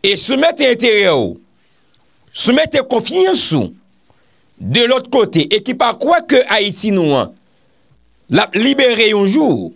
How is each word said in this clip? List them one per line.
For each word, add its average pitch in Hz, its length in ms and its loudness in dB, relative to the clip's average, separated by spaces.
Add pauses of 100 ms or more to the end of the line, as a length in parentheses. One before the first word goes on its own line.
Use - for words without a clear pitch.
E 196 160 2
sou 262 180 -4
mete 302 300 0
enterè 214 440 2
ou, 113 260 -2 (960)
sou 240 200 2
mete 311 320 0
konfyans 339 580 0 (100)
ou, 107 160 -2 (880)
de 175 280 -2
lòt 254 240 -2
kote, 202 360 0
e 214 160 0
ki 247 160 -6
pa 233 180 0
kwè 339 320 0
ke 254 140 4 (120)
Ayiti 208 380 -2
nou 156 240 2
an, 113 140 -2 (1000)
l 190 140 2
ap - 120 -8
libere 240 560 2
yon 202 160 2
jou 196 480 0